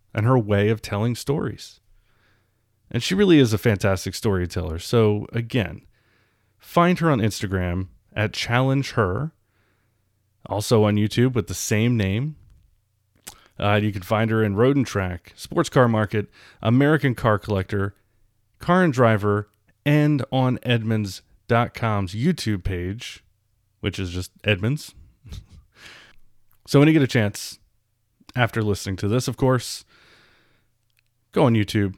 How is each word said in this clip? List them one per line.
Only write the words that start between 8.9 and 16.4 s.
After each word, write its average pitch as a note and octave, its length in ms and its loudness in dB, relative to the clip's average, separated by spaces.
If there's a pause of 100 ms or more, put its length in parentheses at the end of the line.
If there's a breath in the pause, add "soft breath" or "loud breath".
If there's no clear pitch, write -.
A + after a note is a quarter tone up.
Her, A2+ 400 -2 (1120)
also G#2+ 400 2
on G#2 100 2
YouTube A#2 380 0
with A2 140 -4
the F#2 60 -8
same A2+ 440 0
name. A2 380 -2 (1200 loud breath)
Uh, G#2 240 0
you G#2+ 80 -2
can G2 120 -8
find A2 280 0
her A2 120 2
in G2+ 120 0
Road C3 220 4
and B2+ 100 0
Track, F2+ 480 -6
Sports - 340 -4
Car B2+ 180 4
Market, G#2+ 400 0 (340 loud breath)